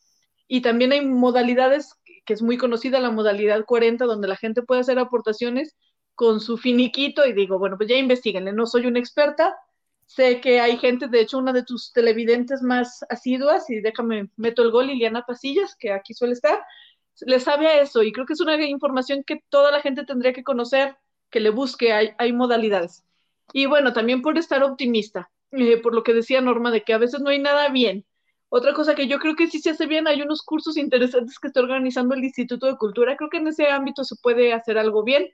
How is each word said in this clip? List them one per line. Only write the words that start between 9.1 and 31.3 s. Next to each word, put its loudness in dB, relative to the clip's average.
sé 2
que 4
hay 2
gente, 0
de 4
hecho, -2
una -2
de 0
tus -12
televidentes 2
más -2
asiduas, -2
y -6
déjame, -4
meto 0
el 4
gol, 2
Liliana -2
Pasillas, -4
que -6
aquí -8
suele -4
estar, 0
le 2
sabe 2
a 6
eso, 2
y 2
creo -8
que -6
es -4
una 0
información -4
que -8
toda 6
la 0
gente -4
tendría 0
que -14
conocer, -2
que -2
le 2
busque, 0
hay, 2
hay 0
modalidades. -2
Y 0
bueno, 2
también 0
por 0
estar 0
optimista, -2
eh, 4
por 0
lo 0
que 2
decía 2
Norma, 0
de 0
que -2
a 2
veces 0
no 0
hay 2
nada 2
bien. 0
Otra 2
cosa 0
que -2
yo 0
creo -2
que 2
sí -8
se 0
hace -2
bien, 0
hay 0
unos -4
cursos -6
interesantes -2